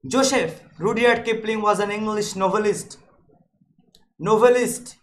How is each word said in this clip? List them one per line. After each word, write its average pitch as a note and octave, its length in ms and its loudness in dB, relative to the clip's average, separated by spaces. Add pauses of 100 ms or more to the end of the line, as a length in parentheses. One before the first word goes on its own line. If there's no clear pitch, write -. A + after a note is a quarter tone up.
জোসেফ A#3+ 760 -2
রুডিয়ার্ড A3+ 440 2
কিপলিং A3 360 -4
was G#3 140 2
an G3+ 140 -2
English G#3 480 -4
novelist। F#3+ 600 -2 (1200)
নোভেলিস্ট A3 800 2